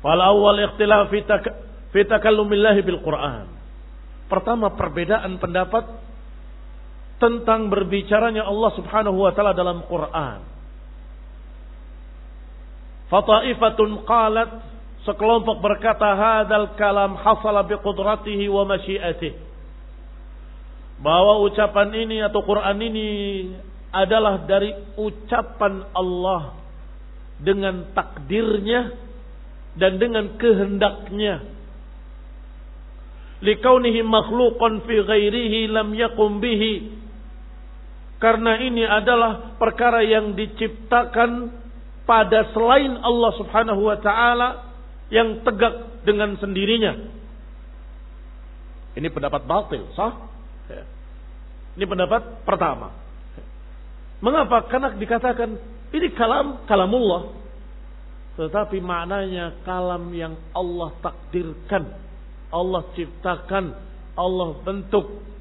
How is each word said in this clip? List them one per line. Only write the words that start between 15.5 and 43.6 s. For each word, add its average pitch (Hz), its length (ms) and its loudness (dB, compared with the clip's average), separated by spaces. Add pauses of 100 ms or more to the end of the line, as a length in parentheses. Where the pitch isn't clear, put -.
berkata, 208 560 2
"Hadzal 214 560 4
kalam 202 480 2
hasala 208 400 4
bi 202 160 -2
qudratihi 202 720 -2
wa 196 160 2
masyiatihi." 180 880 -4 (1400)
Bahwa 190 480 8
ucapan 208 480 4
ini 220 280 -2
atau 208 200 2
Qur'an 202 360 2
ini 214 320 -2 (840)
adalah 196 480 4
dari 196 300 4 (240)
ucapan 214 1000 -2
Allah 180 640 -2 (800)
dengan 185 540 0
takdirnya 208 1200 0 (680)
dan 190 180 4
dengan 220 400 0
kehendaknya. 196 1080 2 (2000)
Likaunihi 226 640 6
makhluqan 226 800 4
fi 226 160 2
ghairihi 214 720 2
lam 214 240 0
yakum 220 420 2
bihi. 214 640 0 (1200)
Karena 226 400 6
ini 233 240 2
adalah 220 720 2
perkara 226 480 4
yang 214 320 2
diciptakan 240 1120 0 (560)
pada 220 480 6
selain 247 480 4
Allah 233 320 4
Subhanahu 214 480 0